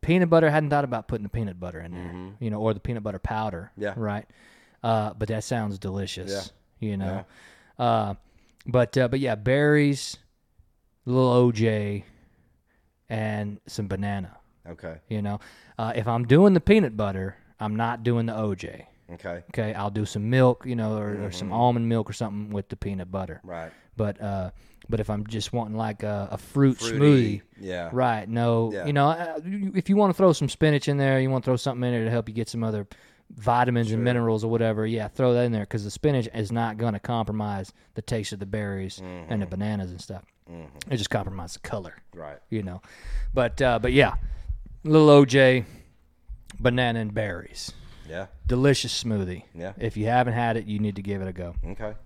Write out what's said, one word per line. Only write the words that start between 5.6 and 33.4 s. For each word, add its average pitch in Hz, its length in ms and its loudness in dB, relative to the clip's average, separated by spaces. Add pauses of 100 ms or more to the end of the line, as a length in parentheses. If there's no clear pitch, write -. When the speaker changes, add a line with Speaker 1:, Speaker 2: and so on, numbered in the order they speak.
Speaker 1:
delicious, 95 720 -8 (280)
Speaker 2:
Yeah. 110 100 -4
Speaker 1:
you 101 80 -4
know? 95 280 -4 (540)
Speaker 2:
Yeah. 123 60 0
Speaker 1:
Uh, 110 280 2 (540)
but, 123 300 2
uh, 127 100 4
but 131 120 0
yeah, 123 160 0
berries, 143 840 2 (880)
a 123 60 -8
little 127 200 4
O 123 200 6
J, 107 520 0 (1040)
and 107 580 -4
some 104 200 -6
banana. 98 480 -4 (320)
Speaker 2:
Okay. 82 300 -12 (100)
Speaker 1:
You 107 140 -4
know, 104 180 -4 (380)
uh, 113 180 -4
if 113 120 -2
I'm 120 180 0
doing 175 280 8
the 175 60 6
peanut 175 380 4
butter, 98 380 -4 (240)
I'm 107 160 -4
not 117 280 -2
doing 117 220 2
the 113 100 -4
O 107 200 -2
J. - 320 -14 (260)
Speaker 2:
Okay. 87 380 -10
Speaker 1:
Okay, 110 240 -2
I'll 101 160 -4
do 104 140 -2
some 107 260 -4
milk, 127 340 4
you 123 100 -4
know, 110 220 -2
or, 104 280 -4
or 95 60 -6
some 92 180 -8
Speaker 2:
Mm-hmm. - 80 -4
Speaker 1:
almond 120 320 2
milk 113 200 0
or 117 40 -8
something 104 360 -8
with 104 200 -8
the 95 60 -8
peanut 92 360 -8
butter. 95 320 -8
Speaker 2:
Right. 82 280 -12 (260)
Speaker 1:
But, 104 220 -2
uh, 98 300 -6 (400)
but 113 100 -2
if 107 120 -4
I'm 107 160 -4
just 110 260 -6
wanting, 113 240 -4
like, 110 240 -6
a, 104 300 -4
a - 80 -8
fruit 135 400 2
Speaker 2:
Fruity, 117 580 4
Speaker 1:
smoothie, - 40 -10 (180)
Speaker 2:
yeah. 90 340 -6
Speaker 1:
right? 117 340 0
No, 117 460 2
Speaker 2:
Yeah. 95 140 -6
Speaker 1:
you 147 60 0
know, 143 160 6
uh, 165 360 -2
you, 196 300 -6
if 185 140 -2
you 202 60 6
wanna 202 180 6
throw 185 200 6
some 139 160 0
spinach 147 380 2
in 143 100 0
there, 135 220 4
you 131 100 2
wanna 131 140 0
throw 131 120 2
something 123 320 -2
in 123 60 0
there 117 120 0
to 113 40 0
help 113 180 0
you 110 60 -12
get 113 160 -4
some 117 140 -4
other 107 240 -4 (440)
vitamins 120 580 2